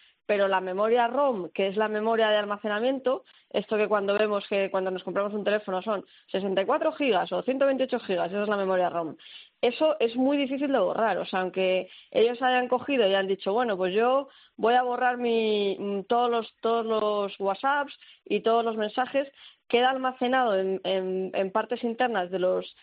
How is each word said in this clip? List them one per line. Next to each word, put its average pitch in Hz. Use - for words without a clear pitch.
pero 202
la 190
memoria 214
rom, 233
que 196
es 190
la 214
memoria 220
de 214
almacenamiento, 226
esto 208
que 208
cuando 202
vemos 208
que 196
cuando 190
nos 185
compramos 202
un 202
teléfono 202
son 202
sesenta 190
y 185
cuatro 311
gigas 190
o 180
ciento 269
veintiocho 254
gigas, 175
esa 208
es 208
la 208
memoria 190
rom. 165
Eso 285
es 233
muy 269
difícil 277
de 254
borrar, 196
o 180
sea, 185
aunque 185
ellos 233
hayan 254
cogido 247
y 190
han 196
dicho, 190
"Bueno, 226
pues 185
yo 254
voy 226
a 247
borrar 247
mi, 220
mm, 202
todos 240
los, 233
todos 226
los 208
WhatsApps 269
y 208
todos 226
los 226
mensajes", 254
queda 254
almacenado 254
en, 190
en, 185
en 190
partes 220
internas 226
de 185
los, 185